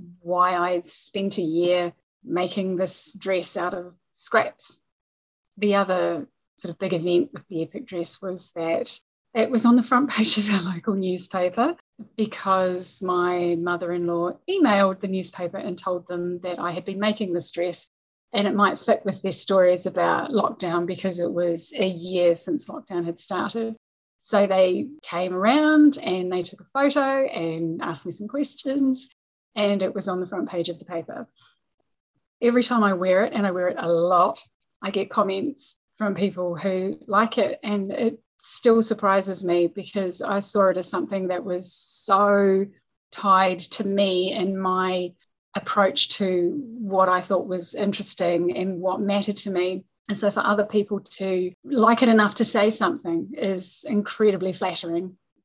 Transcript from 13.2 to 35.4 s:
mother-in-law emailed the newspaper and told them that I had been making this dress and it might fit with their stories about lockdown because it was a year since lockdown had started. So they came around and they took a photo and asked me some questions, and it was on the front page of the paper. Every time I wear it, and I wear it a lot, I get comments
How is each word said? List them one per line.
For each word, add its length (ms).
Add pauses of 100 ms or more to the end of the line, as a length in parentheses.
mother-in-law 760 (180)
emailed 480
the 100
newspaper 500
and 200
told 300
them 320
that 180
I 140
had 120
been 140
making 340
this 200
dress 340 (460)
and 160
it 60
might 260
fit 240
with 180
their 80
stories 560
about 460
lockdown 540
because 340
it 120
was 460
a 80
year 480
since 340
lockdown 360
had 160
started. 560 (460)
So 260
they 400 (140)
came 320
around 640
and 340
they 100
took 200
a 20
photo 600
and 560
asked 240
me 60
some 140
questions, 840 (440)
and 280
it 120
was 140
on 120
the 60
front 220
page 220
of 80
the 80
paper. 420 (1120)
Every 200
time 200
I 120
wear 300
it, 100
and 120
I 60
wear 160
it 100
a 140
lot, 480 (420)
I 80
get 200
comments 640 (200)